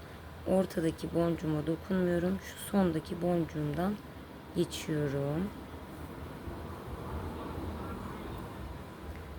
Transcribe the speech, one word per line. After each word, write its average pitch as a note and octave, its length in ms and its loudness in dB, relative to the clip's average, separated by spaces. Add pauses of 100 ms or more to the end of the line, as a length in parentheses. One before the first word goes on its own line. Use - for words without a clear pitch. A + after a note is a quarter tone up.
(460)
Ortadaki E3+ 680 4
boncuğuma D#3+ 520 4
dokunmuyorum. F3 720 4
Şu - 320 -8
sondaki F3 520 4
boncuğumdan E3 720 2 (640)
geçiyorum. D3+ 920 2 (4000)